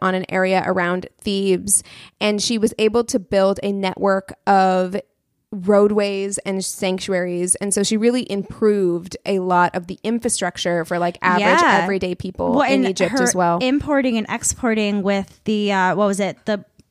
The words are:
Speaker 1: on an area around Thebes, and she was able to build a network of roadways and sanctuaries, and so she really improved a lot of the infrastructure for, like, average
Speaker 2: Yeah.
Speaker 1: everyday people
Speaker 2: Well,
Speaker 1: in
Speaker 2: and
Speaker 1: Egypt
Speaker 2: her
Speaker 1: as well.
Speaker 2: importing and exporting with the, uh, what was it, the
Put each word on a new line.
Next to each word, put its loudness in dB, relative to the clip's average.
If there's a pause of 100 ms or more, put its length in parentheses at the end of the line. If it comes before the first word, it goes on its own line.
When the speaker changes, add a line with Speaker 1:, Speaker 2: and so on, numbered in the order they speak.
Speaker 1:
on 0
an -6
area 0
around -2 (140)
Thebes, 0 (360)
and 0
she -2
was 0
able 2
to -2
build 2
a -2
network -2 (140)
of 2 (560)
roadways 2
and -4
sanctuaries, -2
and -4
so 0
she 0
really 2
improved 0
a -2
lot 2
of -6
the -14
infrastructure -2
for, -4
like, -2
average 4
Speaker 2:
Yeah. 4
Speaker 1:
everyday -2
people -4
Speaker 2:
Well, 2
Speaker 1:
in 2
Speaker 2:
and 2
Speaker 1:
Egypt 0
Speaker 2:
her 0
Speaker 1:
as 2
well. 2
Speaker 2:
importing 0
and -4
exporting -2
with -4
the, 0
uh, 2
what 2
was 0
it, -6
the -4 (260)